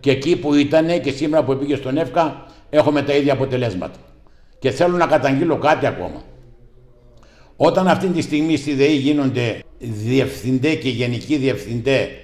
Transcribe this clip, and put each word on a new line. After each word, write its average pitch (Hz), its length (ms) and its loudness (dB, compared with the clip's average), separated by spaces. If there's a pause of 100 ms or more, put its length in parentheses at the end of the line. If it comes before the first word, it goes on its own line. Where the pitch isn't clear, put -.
και 139 100 0
εκεί 135 260 2
που 147 180 0
ήτανε 160 440 2
και 156 120 -4
σήμερα 151 340 0
που 135 140 -2
πήγε 143 180 -2
στον 131 200 -6
εφκα, 165 500 -2 (240)
έχουμε 147 320 2
τα 143 120 0
ίδια 143 180 2
αποτελέσματα. 120 680 -4 (600)
Και 131 120 0
θέλω 175 260 2
να 170 100 4
καταγγείλω 139 500 2
κάτι 147 300 2
ακόμα. 87 360 -6 (1300)
Όταν 180 320 2
αυτή 185 180 2
τη 165 160 -2
στιγμή 151 340 0
στη 139 180 -4
δεή 139 200 4
γίνονται 131 680 0 (160)
διευθυντέ 123 960 -2
και 143 140 -4
γενικοί 120 480 -4
διευθυντέ 117 720 -2 (160)